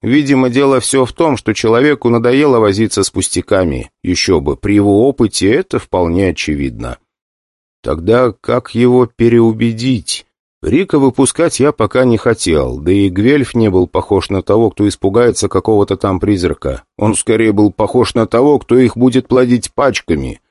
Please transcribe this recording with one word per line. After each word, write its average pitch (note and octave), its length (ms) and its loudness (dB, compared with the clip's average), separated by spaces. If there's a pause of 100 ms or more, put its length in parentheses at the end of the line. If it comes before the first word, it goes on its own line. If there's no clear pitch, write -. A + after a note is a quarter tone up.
Видимо, C#3 480 2
дело C3+ 300 2
всё C3 260 0
в - 80 -12
том, D#3 240 0
что - 160 -4
человеку B2 560 0
надоело A#2+ 500 2
возиться G2+ 440 0
с - 60 -4
пустяками. F2 840 -4 (100)
Ещё F2 380 0
бы, C#2 160 -4
при G#2 200 -2
его G2+ 320 4
опыте G#2+ 440 0
это D3 260 -2
вполне F2+ 520 -2
очевидно. C2 680 -6 (840)
Тогда G2+ 580 0
как - 340 -6
его B2 320 2
переубедить? A#2 1160 0 (360)
Рика C#3+ 380 0
выпускать C#3 640 0
я D3 100 2
пока B2+ 320 -2
не A#2 140 2
хотел, D2 640 -2
да D#2 120 -2
и G2 160 2
Гвельф A#2 480 0
не A2+ 140 2
был F#2 180 2
похож F#2 420 -2
на G2 120 -2
того, A2 280 2
кто G#2 180 -2
испугается G2+ 600 0
какого-то G2+ 480 0
там F#2+ 240 -2
призрака. E2+ 640 -4 (140)
Он G#2+ 180 0
скорее A2 380 0
был G#2 180 2
похож A2 420 0
на A2+ 140 0
того, C3+ 320 2
кто - 180 0
их B2 200 2
будет B2 320 0
плодить B2 440 0
пачками. C3+ 760 -4